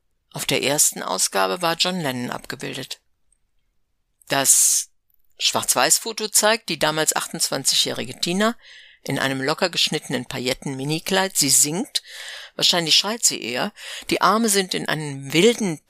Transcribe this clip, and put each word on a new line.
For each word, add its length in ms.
Auf 160
der 160
ersten 400
Ausgabe 580
war 140
John 260
Lennon 300
abgebildet. 680
Das 640
Schwarz-Weiß-Foto 920
zeigt 400
die 100
damals 360
achtundzwanzigjährige 1040
Tina 360
in 160
einem 200
locker 300
geschnittenen 560
Pailletten-Minikleid. 1120
Sie 140
singt, 500
wahrscheinlich 400
schreit 280
sie 160
eher. 320
Die 120
Arme 280
sind 240
in 140
einem 440
wilden 480